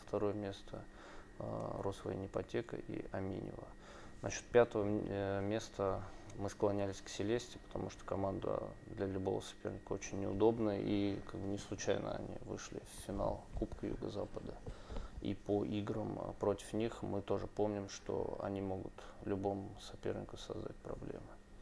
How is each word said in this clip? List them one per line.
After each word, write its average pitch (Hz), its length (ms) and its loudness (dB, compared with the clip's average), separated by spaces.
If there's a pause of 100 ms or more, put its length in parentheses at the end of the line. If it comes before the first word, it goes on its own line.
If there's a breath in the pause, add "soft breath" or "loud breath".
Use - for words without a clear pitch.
второе 104 280 4
место, 101 480 -4 (560 loud breath)
а, 110 440 -2
Росвоенипотека 101 960 -2 (120)
и - 240 -2
Аминева. 98 560 -2 (540 loud breath)
Насчет - 220 -2
пятого 117 400 8
м-, 104 240 4
э, 98 340 2
места 98 580 2 (380 loud breath)
мы 101 120 0
склонялись 101 520 4
к - 80 -10
Селесте, - 560 0
потому 98 240 -2
что - 140 -12
команда - 580 2 (240)
для 98 200 0
любого 95 360 2
соперника - 500 -4
очень 98 280 -2
неудобная, 101 600 6
и, 101 380 4 (120)
как 95 100 -4
бы, 98 80 -2
не 101 100 2
случайно 104 560 0
они 101 220 -4 (100)
вышли - 340 -6
в - 260 -10
финал 101 360 2 (160)
Кубка - 280 -2
Юго-Запада. - 680 -2 (680 loud breath)
И 101 120 2
по 101 300 2
играм, 104 560 0
а, 101 180 -2
против - 360 2
них 110 280 0
мы 101 200 0
тоже 98 240 2
помним, 104 420 2
что - 540 -2
они 98 180 0
могут 95 320 -2 (320)
любому 98 460 0 (100)
сопернику - 560 -4
создать - 400 -6
проблемы. - 480 -6 (380)